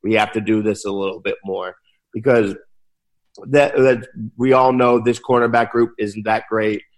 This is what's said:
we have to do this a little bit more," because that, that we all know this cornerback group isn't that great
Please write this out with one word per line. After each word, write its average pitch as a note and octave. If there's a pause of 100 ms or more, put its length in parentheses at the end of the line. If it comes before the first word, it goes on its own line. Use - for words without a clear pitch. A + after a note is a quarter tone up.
we A2
have G#2+
to A2
do G#2+
this G#2
a G2+
little G2
bit G2
more," F#2 (380)
because A2+ (960)
that, C#3+
that C3 (300)
we C3
all C3
know B2
this A#2
cornerback A#2+
group A#2
isn't G#2
that A2
great G#2+ (160)